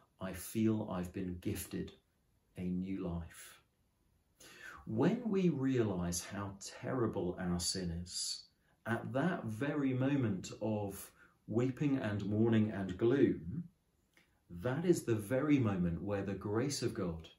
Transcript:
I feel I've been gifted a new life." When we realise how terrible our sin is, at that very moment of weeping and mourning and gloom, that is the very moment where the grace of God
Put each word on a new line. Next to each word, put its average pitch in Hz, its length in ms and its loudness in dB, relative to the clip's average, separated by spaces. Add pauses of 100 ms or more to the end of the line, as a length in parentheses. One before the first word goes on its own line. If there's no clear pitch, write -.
(220)
I 95 100 -6
feel 107 580 0
I've 90 220 -4
been 90 280 -4
gifted - 520 -6 (640)
a 90 140 -4
new 92 320 -2
life." 85 600 -8 (1200)
When 196 440 4
we 185 200 4
realise 113 720 2
how 101 380 -6
terrible 117 760 -2
our 87 220 0
sin 87 320 -2
is, - 560 -6 (380)
at 113 260 -2
that 151 320 0
very 131 500 0
moment 123 560 2 (120)
of 104 500 -2 (340)
weeping 131 520 2
and 104 280 -2
mourning 107 460 4
and 92 260 -4
gloom, 117 680 4 (840)
that 127 360 -2
is 175 180 4
the 113 120 2
very 131 440 2
moment 87 420 2
where 98 220 -2
the 98 100 -4
grace 107 480 -2
of 117 120 -2
God 85 340 -4 (120)